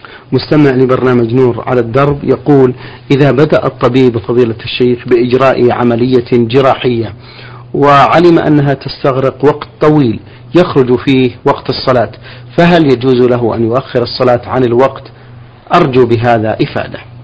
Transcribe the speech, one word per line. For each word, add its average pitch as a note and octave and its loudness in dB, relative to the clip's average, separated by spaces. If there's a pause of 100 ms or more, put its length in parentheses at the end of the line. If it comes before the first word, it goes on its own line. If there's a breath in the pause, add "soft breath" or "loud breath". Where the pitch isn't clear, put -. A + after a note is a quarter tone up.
(320 loud breath)
مستمع C#3 2
لبرنامج B2 0
نور A#2+ 0
على B2 -2
الدرب C#3 -2
يقول: C3 2 (380 loud breath)
إذا C#3 2
بدأ D3+ 0
الطبيب B2+ 0
فضيلة A#2 -2
الشيخ B2 -4
بإجراء B2 2
عملية A#2+ 0
جراحية A#2+ 0 (600 loud breath)
وعلم C#3+ 4
أنها D3 0
تستغرق C3+ -4
وقت D3 0 (140)
طويل D3+ 2 (360 loud breath)
يخرج C3+ 2
فيه C3 0 (140)
وقت C#3 -2
الصلاة، B2 -2 (460 loud breath)
فهل E3+ 2
يجوز B2+ 2
له A#2+ 0
أن A2+ -2
يؤخر A#2+ -2
الصلاة B2 0
عن C3 -2
الوقت؟ B2 0 (720 loud breath)
أرجو C3 2
بهذا A2+ -2
إفادة. - -8 (240)